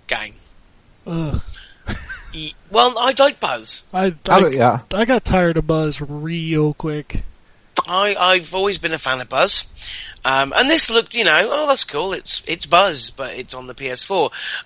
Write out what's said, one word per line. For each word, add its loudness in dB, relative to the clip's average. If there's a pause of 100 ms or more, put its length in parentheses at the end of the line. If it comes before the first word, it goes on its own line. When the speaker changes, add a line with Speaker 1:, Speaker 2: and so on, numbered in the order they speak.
Speaker 1:
game. -6 (720)
Speaker 2:
Ugh. -4 (920)
Speaker 1:
Y-, -12 (200)
well, 4
I 0
like 4
Buzz. -4 (100)
Speaker 2:
I, 2
I, 0 (160)
Speaker 3:
I 8
don't, 4
yeah. 4 (140)
Speaker 2:
I 0
got 2
tired 2
of 0
Buzz 0
real -2
quick. -6 (640)
Speaker 1:
I, 0
I've 2
always 0
been -4
a -2
fan -4
of -10
Buzz. 4 (580)
Um, 0
and 2
this 4
looked, 0
you 0
know, 4
oh, 0
that's 2
cool, -4
it's, -6
it's -6
Buzz, 2
but -10
it's -10
on -14
the -14
P -8
S -6
four. 2 (360)